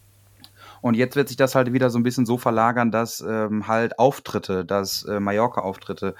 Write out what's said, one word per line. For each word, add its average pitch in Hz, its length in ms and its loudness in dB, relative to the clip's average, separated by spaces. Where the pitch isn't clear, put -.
Und 117 140 2
jetzt 127 200 2
wird 139 120 2
sich 131 100 -10
das 135 180 2
halt 123 180 2
wieder 127 160 2
so 120 80 -2
ein 117 60 4
bisschen 123 220 0
so 120 120 2
verlagern, 117 540 2
dass, 113 300 -2
ähm, 107 460 -4
halt 113 320 0
Auftritte, 104 640 0
dass, 98 380 -4
äh, 101 160 -4
Mallorca-Auftritte, 101 1000 -2